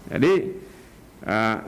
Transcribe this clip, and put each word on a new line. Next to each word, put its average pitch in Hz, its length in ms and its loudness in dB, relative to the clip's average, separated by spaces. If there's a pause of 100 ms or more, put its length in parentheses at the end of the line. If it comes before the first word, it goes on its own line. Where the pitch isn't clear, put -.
(100)
Jadi, 165 240 4 (880)
eh, 110 340 0 (120)